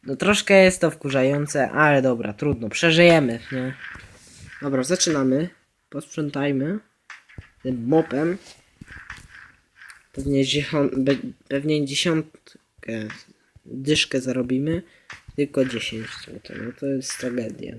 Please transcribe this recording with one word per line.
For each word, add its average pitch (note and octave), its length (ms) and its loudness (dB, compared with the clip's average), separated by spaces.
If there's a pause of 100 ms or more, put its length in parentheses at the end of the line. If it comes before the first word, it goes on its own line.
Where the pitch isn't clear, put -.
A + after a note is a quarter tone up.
No C3+ 120 -6
troszkę F#3+ 480 6
jest F#3 180 4
to D#3+ 100 2
wkurzające, C#3 800 0
ale D3 300 6
dobra, A#2 320 0
trudno, A#2 360 -2
przeżyjemy, D#3+ 720 6 (120)
nie? C3 220 -4 (880)
Dobra, C3+ 220 0
zaczynamy. D3 680 2 (400)
Posprzątajmy C#3+ 920 -4 (840)
tym B2 240 -4
mopem. D#3+ 500 2 (1800)
Pewnie C3+ 320 0
dziesią-, C#3+ 520 0
be-, C3+ 360 0 (140)
pewnie D3 380 0
dziesiątkę, C#3+ 1200 -6 (580)
dyszkę C3+ 560 0
zarobimy. C3 600 -2 (540)
Tylko C#3 300 2
dziesięć A2+ 420 -8 (180)
złotych, - 400 -14
no A#2+ 140 -8
to C#3+ 60 -8
jest C3+ 320 -4
tragedia. A#2+ 600 -8